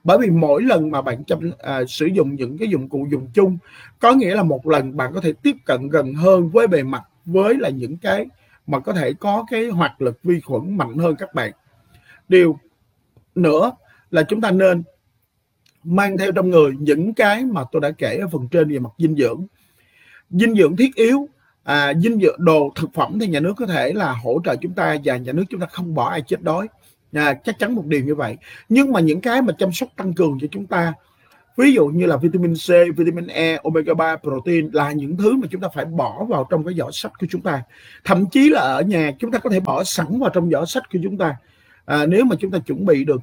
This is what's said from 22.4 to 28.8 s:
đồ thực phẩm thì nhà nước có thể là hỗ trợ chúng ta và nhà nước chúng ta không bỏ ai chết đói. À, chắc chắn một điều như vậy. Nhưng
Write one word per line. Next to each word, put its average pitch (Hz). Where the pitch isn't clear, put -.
đồ 151
thực 156
phẩm 160
thì 226
nhà 160
nước 175
có 247
thể 147
là 196
hỗ 123
trợ 143
chúng 175
ta 165
và 135
nhà 123
nước 170
chúng 185
ta 175
không 175
bỏ 127
ai 160
chết -
đói. 170
À, 147
chắc 208
chắn 220
một 185
điều 147
như 147
vậy. 131
Nhưng 269